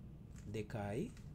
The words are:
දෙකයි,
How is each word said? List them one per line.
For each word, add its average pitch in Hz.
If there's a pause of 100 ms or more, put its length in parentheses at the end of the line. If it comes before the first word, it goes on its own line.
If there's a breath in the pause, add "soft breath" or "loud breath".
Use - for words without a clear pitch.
(460)
දෙකයි, 107 (240)